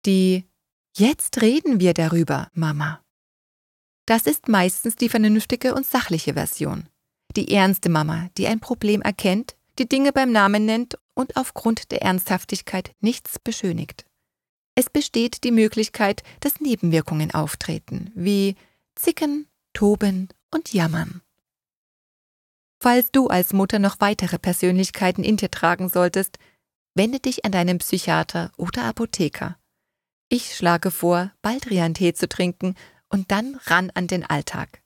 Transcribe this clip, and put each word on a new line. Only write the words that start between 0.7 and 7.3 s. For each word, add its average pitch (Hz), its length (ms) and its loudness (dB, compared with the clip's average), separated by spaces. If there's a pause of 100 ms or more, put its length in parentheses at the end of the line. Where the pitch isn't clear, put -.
„Jetzt 240 460 2
reden 240 400 4
wir 175 140 4
darüber, 160 580 0
Mama.“ 156 500 -4 (1000)
Das 226 220 0
ist - 220 -2
meistens 196 480 0
die 240 120 0
vernünftige 220 640 2
und 262 120 -2
sachliche 160 480 -2
Version. - 540 -4 (460)